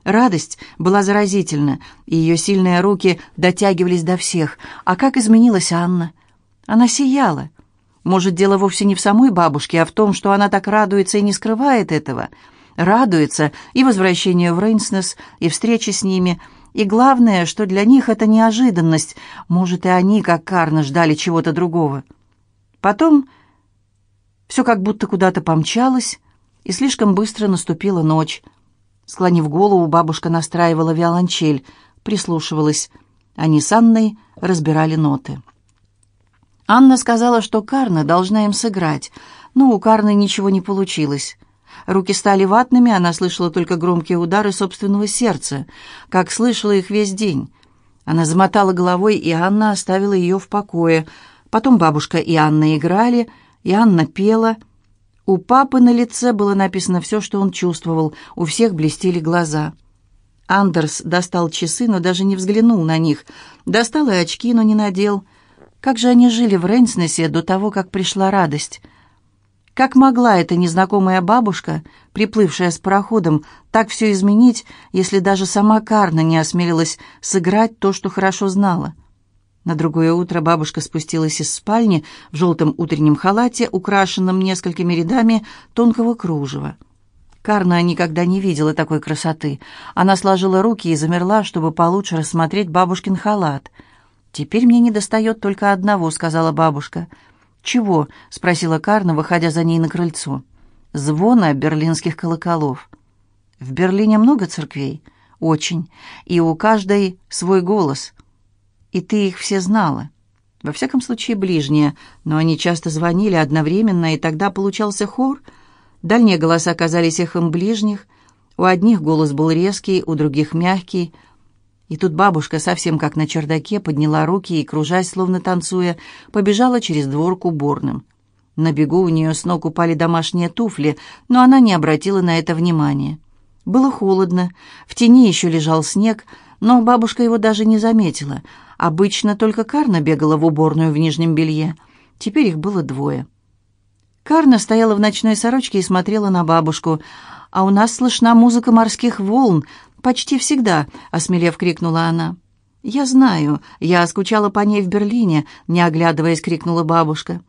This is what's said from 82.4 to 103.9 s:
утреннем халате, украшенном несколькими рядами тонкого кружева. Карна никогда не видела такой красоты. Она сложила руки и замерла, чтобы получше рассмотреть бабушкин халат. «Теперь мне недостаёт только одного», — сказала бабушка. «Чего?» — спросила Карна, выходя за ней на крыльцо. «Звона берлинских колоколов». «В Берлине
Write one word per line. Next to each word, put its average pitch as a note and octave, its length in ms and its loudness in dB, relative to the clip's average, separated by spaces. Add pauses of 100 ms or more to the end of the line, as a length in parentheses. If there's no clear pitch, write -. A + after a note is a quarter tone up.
утреннем D3+ 380 0
халате, A3+ 560 -2
украшенном F#3+ 680 -2
несколькими F3+ 540 -2
рядами G#3 520 0 (280)
тонкого A#3 420 2
кружева. C#3+ 600 -6 (640)
Карна F3+ 400 0
никогда F3 440 -2
не F#3+ 160 -2
видела D#3 320 -2
такой D#3 260 -4
красоты. D3+ 600 -6 (360)
Она F#3+ 220 2
сложила F#3+ 440 0
руки A3 280 -2
и D#3+ 60 0
замерла, F3 480 0
чтобы D#3+ 280 -4
получше F3 460 -2
рассмотреть E3 520 -4
бабушкин F#3 460 -2
халат. F3 560 -4 (640)
«Теперь A3 320 -2
мне A#3+ 140 6
недостаёт A3 600 0
только G3+ 320 -2
одного», — F#3+ 400 0
сказала D#3+ 400 -2
бабушка. D#3+ 560 -4 (540)
«Чего?» — G3 480 -2 (200)
спросила E3 500 -2
Карна, G3 340 0
выходя D#3+ 360 -2
за E3 140 -2
ней E3 160 0
на E3 80 0
крыльцо. D#3+ 560 -6 (480)
«Звона D#3 640 2
берлинских D#3 640 -2
колоколов». E3 720 -4 (720)
«В B2+ 120 -14
Берлине G3 460 2